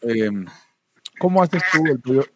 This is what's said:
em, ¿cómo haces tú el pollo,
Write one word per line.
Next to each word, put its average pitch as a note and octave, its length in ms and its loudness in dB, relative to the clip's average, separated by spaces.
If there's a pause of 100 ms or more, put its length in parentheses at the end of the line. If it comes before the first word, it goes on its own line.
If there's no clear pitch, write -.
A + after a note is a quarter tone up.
em, G#2+ 440 -2 (760)
¿cómo F#3 240 2
haces F3 180 0 (100)
tú D#3+ 140 2
el C#3 140 2
pollo, B2+ 260 0 (100)